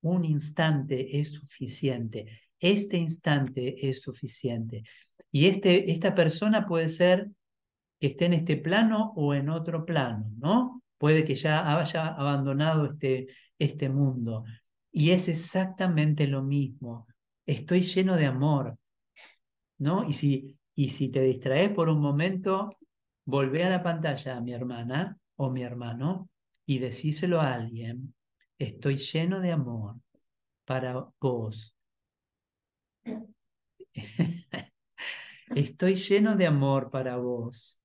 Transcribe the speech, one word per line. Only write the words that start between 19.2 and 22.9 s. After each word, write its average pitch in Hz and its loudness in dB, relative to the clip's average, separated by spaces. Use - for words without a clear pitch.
¿no? 170 0
Y 147 0
si, - 0
y 135 0
si 131 -2
te 135 0
distraes 131 2
por 170 2
un 156 4
momento, 190 0